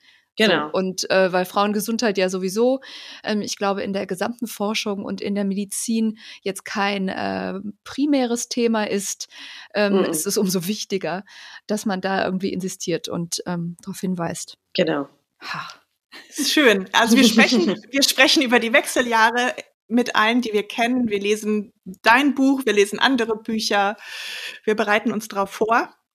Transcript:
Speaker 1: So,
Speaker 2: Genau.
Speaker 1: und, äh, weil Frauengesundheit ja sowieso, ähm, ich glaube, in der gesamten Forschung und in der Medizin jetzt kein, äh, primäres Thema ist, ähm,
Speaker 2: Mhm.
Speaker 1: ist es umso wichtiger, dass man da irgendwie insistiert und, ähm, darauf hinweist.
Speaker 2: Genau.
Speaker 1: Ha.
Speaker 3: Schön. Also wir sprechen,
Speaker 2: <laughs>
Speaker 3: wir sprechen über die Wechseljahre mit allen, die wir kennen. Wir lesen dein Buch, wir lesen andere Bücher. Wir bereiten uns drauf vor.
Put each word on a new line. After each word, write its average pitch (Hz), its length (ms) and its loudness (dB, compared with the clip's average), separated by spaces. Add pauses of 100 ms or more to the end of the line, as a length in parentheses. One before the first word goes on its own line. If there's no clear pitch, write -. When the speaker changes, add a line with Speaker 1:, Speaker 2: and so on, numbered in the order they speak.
(400)
Speaker 1:
So, 220 80 6
Speaker 2:
Genau. 151 240 2
Speaker 1:
und, 185 380 -4
äh, 185 240 4
weil 180 120 2
Frauengesundheit 208 720 0
ja 185 120 2
sowieso, 196 500 0 (440)
ähm, 214 180 -2
ich 233 160 -6
glaube, 196 260 -2
in 202 100 -4
der 196 120 -4
gesamten 214 420 -6
Forschung 208 560 -4
und 196 180 -8
in 202 140 -4
der 202 80 -2
Medizin 214 760 -2 (240)
jetzt 196 220 -6
kein, 202 460 -2
äh, 190 460 -6 (280)
primäres 262 640 -2
Thema 226 380 0
ist, - 420 -6 (460)
ähm, 202 260 2
Speaker 2:
Mhm. 180 60 4
Speaker 1:
ist 160 200 -2
es 202 120 -2
umso 180 300 0
wichtiger, 190 560 -6 (440)
dass 208 180 -2
man 190 140 0
da 190 260 0
irgendwie 190 280 -2
insistiert 180 560 -4
und, 170 360 -6
ähm, 170 360 -6
darauf 190 180 -12
hinweist. 175 580 -6 (160)
Speaker 2:
Genau. 156 340 0 (340)
Speaker 1:
Ha. - 260 -10 (640)
Speaker 3:
Schön. 233 600 2
Also 226 240 6
wir 262 80 8
sprechen, 240 400 6
Speaker 2:
<laughs> - 260 -2
Speaker 3:
wir 277 120 2
sprechen - 380 4
über 247 180 4
die 226 140 -2
Wechseljahre 240 800 2 (360)
mit 240 260 2
allen, 226 260 4
die 226 120 -4
wir 208 120 2
kennen. 240 440 0
Wir 202 100 -2
lesen 208 540 -2 (100)
dein 240 520 4
Buch, 269 300 4
wir 214 80 2
lesen 202 260 4
andere 233 360 2
Bücher. 214 600 0 (680)
Wir 214 120 0
bereiten 220 360 0
uns 208 160 -4
drauf 196 240 -4
vor. 233 420 0 (220)